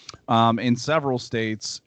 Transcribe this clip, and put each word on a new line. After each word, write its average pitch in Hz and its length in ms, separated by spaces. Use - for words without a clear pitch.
um, 117 300
in 120 180
several 139 420
states, 110 680